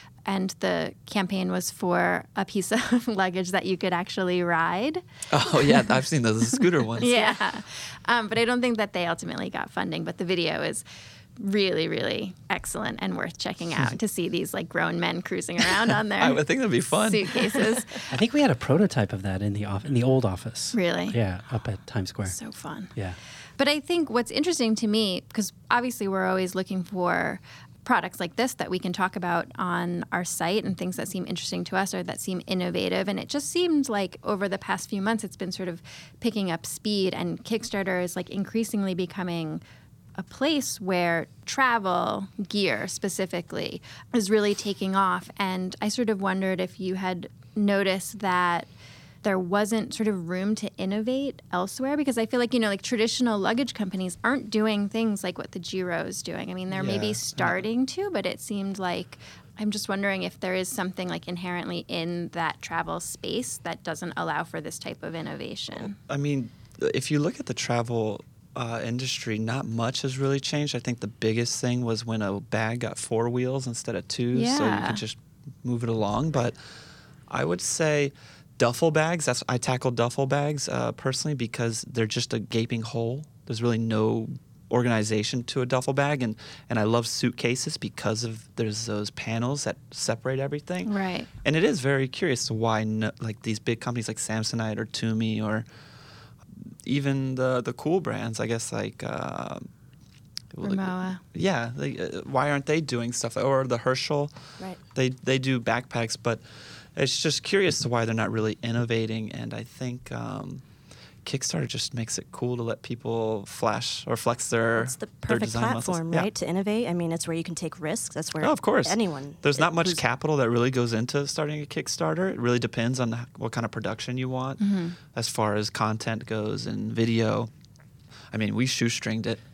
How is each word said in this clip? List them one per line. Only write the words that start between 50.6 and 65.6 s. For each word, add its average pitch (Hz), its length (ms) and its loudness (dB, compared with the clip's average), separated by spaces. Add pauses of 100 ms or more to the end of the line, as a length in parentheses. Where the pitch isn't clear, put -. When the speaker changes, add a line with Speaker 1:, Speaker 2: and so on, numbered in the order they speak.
Speaker 1:
innovate 220 640 -2 (100)
elsewhere, 254 440 0
because 269 200 2
I 226 100 2
feel 247 120 0
like, 240 160 2
you 240 60 6
know, 220 80 4
like, 196 140 -2
traditional 233 560 2
luggage 233 360 2
companies 185 480 -4
aren't 233 260 2
doing 208 400 2
things 220 360 0
like 180 140 -4
what - 140 -8
the - 60 -8
Giro 175 460 -4
is 190 180 -8
doing. - 280 -6
I 180 40 -6
mean, 185 160 -6
they're 190 140 -2
maybe 196 240 0
Speaker 2:
Yeah. 214 60 0
Speaker 1:
starting 190 720 0 (100)
to, 392 160 -2
but 208 160 -2
it - 140 -4
seemed 196 380 -4
like, 180 400 -4 (400)
I'm 214 140 0
just 208 160 -4
wondering 196 340 0
if 175 160 -6
there 185 160 -2
is 185 140 0
something, 185 400 -4
like, 170 180 -6
inherently 180 640 -4
in 170 400 -4
that 165 340 -4
travel 165 380 -4
space - 640 -6
that - 180 -8
doesn't 165 340 -6
allow 165 280 -2
for 165 160 -10
this - 180 -10
type - 240 -10
of 165 140 -8
innovation. - 800 -8 (120)